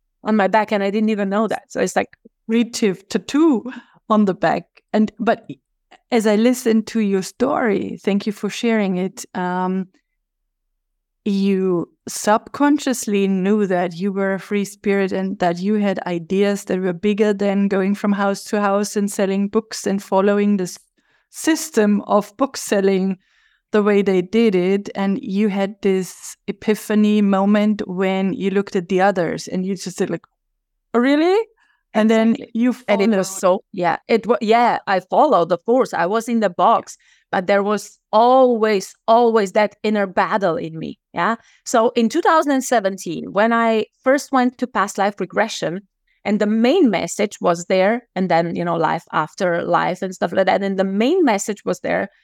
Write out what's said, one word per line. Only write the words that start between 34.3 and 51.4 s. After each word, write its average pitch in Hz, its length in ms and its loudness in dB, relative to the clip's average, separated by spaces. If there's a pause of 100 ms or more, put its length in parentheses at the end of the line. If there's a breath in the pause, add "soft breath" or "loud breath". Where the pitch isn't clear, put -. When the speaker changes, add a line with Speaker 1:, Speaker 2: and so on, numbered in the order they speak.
Speaker 1:
yeah, 220 460 2
I 190 140 0
followed, 190 500 2
of 175 140 -2
course. 233 300 2
I 170 120 -2
was 220 220 -2
in 233 120 0
the 196 100 0
box, 190 480 0 (340 soft breath)
but 190 140 -2
there 202 160 2
was 202 360 -4 (140)
always, 226 840 4 (140)
always 226 440 4
that 208 300 0
inner 214 240 0
battle 185 500 0
in 160 220 -8
me, 156 200 -10 (160)
yeah? 196 220 -2 (280 soft breath)
So 233 320 2
in 226 140 2
two 339 100 0
thousand 320 320 2
and 262 120 0
seventeen, 196 680 -4
when 214 180 2
I 226 360 0 (180)
first 277 260 0
went 247 280 0
to 247 80 -4
past 202 320 -4
life 202 200 -2
regression, 190 680 -4 (340)
and 202 160 0
the 208 80 0
main 240 440 4
message 180 500 -4
was 175 240 0
there, 202 500 0
and 185 160 -2
then, 170 260 0
you 175 80 -4
know, 170 120 -2
life 160 360 -2
after 170 500 -2
life 170 400 -2
and 185 120 -8
stuff 180 180 -4
like 185 140 2
that, 190 160 0
and 196 160 -2
the 190 60 2
main 240 400 2
message 208 400 -2